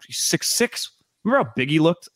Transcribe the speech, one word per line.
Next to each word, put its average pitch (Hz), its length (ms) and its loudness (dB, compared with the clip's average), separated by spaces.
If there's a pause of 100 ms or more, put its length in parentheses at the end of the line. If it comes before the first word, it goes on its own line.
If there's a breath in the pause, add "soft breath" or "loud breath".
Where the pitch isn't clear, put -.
he's - 120 -10
six - 340 -2
six. - 400 -4 (320)
Remember 233 220 2
how 113 100 -14
big 131 140 -2
he 156 80 2
looked? 165 380 2